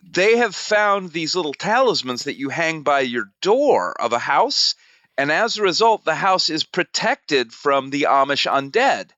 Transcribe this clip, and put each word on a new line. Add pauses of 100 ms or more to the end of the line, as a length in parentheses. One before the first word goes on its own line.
they
have
found
these
little
talismans
that
you
hang
by
your (100)
door
of
a
house, (420)
and
as
a
result,
the
house
is
protected
from
the
Amish
undead